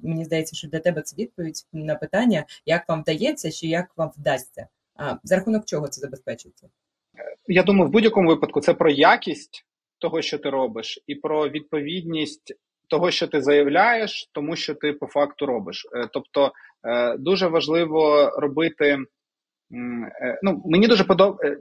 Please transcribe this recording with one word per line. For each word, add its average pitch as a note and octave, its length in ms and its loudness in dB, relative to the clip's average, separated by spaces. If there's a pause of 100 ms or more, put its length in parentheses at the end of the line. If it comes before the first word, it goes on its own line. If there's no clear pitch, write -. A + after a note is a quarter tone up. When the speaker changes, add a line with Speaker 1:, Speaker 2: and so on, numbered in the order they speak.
Speaker 1:
мені D#3+ 240 -4
здається, D#3+ 300 -4
що D#3+ 120 -12
для D#3+ 120 -6
тебе D#3+ 220 -2
це - 200 -14
відповідь E3 520 -10
на D#3 220 -6
питання, F#3 500 0 (200)
як E3 240 -2
вам D#3 120 -2
вдається, E3 500 -4
чи - 160 -10
як E3+ 300 -4
вам D#3 200 -4
вдасться. - 500 -4 (280)
А, C#3 280 -6
за F#3 120 2
рахунок G#3+ 300 -2
чого D3+ 220 -4
це - 140 -12
забезпечується? - 640 -14 (800)
Speaker 2:
Я F3+ 160 4
думаю, F#3 260 4
в - 20 -2
будь-якому G#3+ 380 4
випадку D3+ 320 2
це E3+ 120 4
про E3 160 4
якість D#3+ 760 2 (360)
того, D#3+ 200 -4
що C#3+ 160 -6
ти C#3+ 120 -4
робиш, A#2+ 580 -4
і C#3+ 80 -8
про D3+ 340 -2
відповідність D#3 1040 -6 (360)
того, C#3 220 2
що - 160 -2
ти D3+ 140 0
заявляєш, E3 920 2
тому, D#3 220 -6
що D3+ 200 -8
ти D3 180 -4
по C#3+ 140 -10
факту C#3+ 380 -2
робиш. G#2+ 500 -6
Е, A#2+ 180 -4
тобто, C#3 380 0 (320)
е, A#2+ 340 0
дуже F3 300 0
важливо D#3 880 4
робити, D3 600 0 (760)
м, A#2+ 300 -8
е, - 400 -8
ну, F3+ 220 -2
мені F3+ 220 4
дуже G#3+ 160 6
подоб-, F#3+ 400 4
е, C#3+ 180 -2